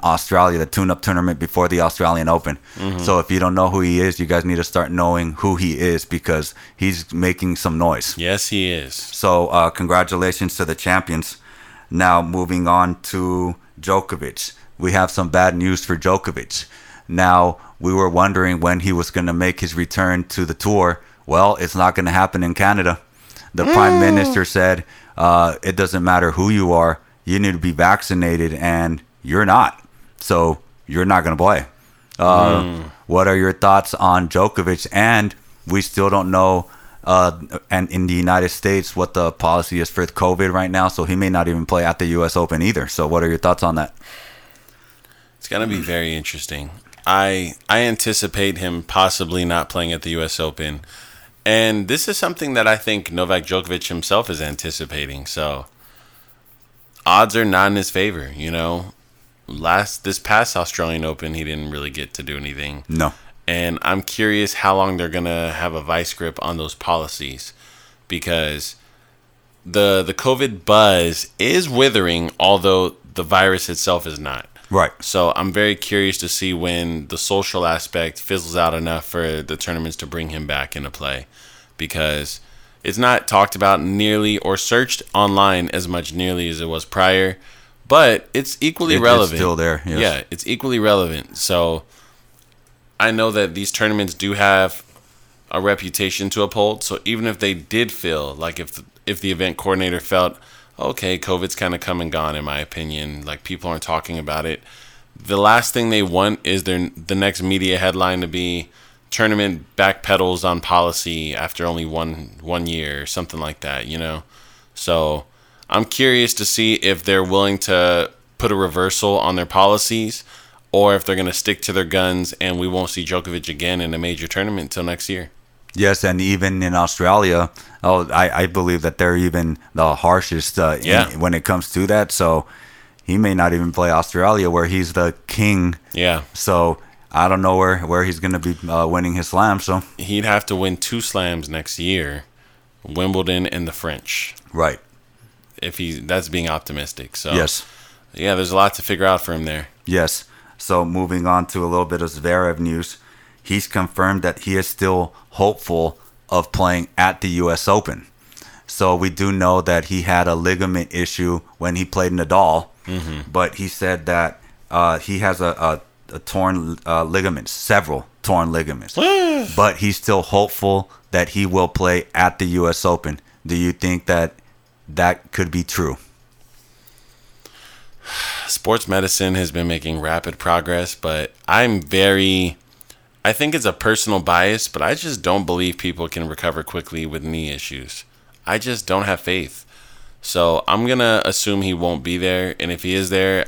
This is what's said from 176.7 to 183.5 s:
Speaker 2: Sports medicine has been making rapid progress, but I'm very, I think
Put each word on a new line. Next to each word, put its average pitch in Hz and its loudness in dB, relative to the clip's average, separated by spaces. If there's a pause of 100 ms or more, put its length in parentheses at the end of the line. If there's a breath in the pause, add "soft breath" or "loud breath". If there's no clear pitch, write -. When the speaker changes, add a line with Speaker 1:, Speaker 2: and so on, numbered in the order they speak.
Speaker 2:
Sports - -2
medicine 95 0
has 90 -2
been 85 -2
making 80 -4
rapid 80 -4
progress, 87 0
but 78 -6 (140)
I'm 107 4
very, 95 2 (680 soft breath)
I 107 2
think 151 -2